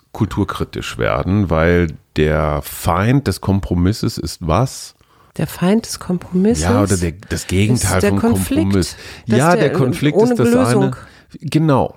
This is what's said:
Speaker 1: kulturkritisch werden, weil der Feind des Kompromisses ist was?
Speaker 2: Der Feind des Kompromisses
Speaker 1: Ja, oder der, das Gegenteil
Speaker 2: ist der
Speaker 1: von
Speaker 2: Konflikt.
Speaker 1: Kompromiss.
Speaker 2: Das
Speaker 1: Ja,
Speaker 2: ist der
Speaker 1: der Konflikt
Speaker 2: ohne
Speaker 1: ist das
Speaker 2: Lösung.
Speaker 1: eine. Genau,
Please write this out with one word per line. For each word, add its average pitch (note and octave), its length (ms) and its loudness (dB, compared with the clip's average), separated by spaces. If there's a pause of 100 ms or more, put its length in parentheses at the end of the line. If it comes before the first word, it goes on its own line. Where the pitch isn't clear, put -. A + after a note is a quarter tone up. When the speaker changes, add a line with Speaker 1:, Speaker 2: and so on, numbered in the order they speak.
(140)
Speaker 1:
kulturkritisch - 840 -4
werden, D2 520 0
weil E2+ 380 2 (280)
der D2+ 460 0
Feind G#2 640 0
des G2 140 -2
Kompromisses F#2+ 760 0
ist - 300 -8
was? G#2 480 -2 (420)
Speaker 2:
Der E3 100 -2
Feind G#3 380 0
des - 140 -12
Kompromisses F#3 640 -2
Speaker 1:
Ja, D3+ 180 2
oder - 140 0
der, E2+ 160 -2 (160)
das E2+ 200 -6
Gegenteil G2+ 500 2
Speaker 2:
ist - 60 0
der G3+ 80 2
Speaker 1:
von - 80 0
Speaker 2:
Konflikt. A#3 420 0
Speaker 1:
Kompromiss. G3 340 0 (320)
Speaker 2:
Das A2+ 100 2
Speaker 1:
Ja, C#3+ 120 4
Speaker 2:
ist F3+ 100 4
der G#3 100 2
Speaker 1:
der - 80 -2
Konflikt C#3+ 400 0
Speaker 2:
ohne A#3 140 4
Speaker 1:
ist A#3 80 0
das A#3+ 100 4
Speaker 2:
Lösung. B3 340 4
Speaker 1:
eine. C3 80 2 (500)
Genau, C#3+ 560 2